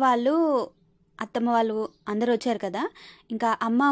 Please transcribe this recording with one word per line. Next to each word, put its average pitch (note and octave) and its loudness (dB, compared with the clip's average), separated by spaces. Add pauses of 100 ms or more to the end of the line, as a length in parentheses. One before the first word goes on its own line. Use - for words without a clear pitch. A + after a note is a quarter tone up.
వాళ్ళు, B3 2 (880)
అత్తమ్మ A#3 -4
వాళ్ళు A3+ 0 (340)
అందరూ G#3+ 0
వచ్చారు A3+ -2
కదా, G3 -6 (500)
ఇంకా A3+ -2 (180)
అమ్మ A#3 2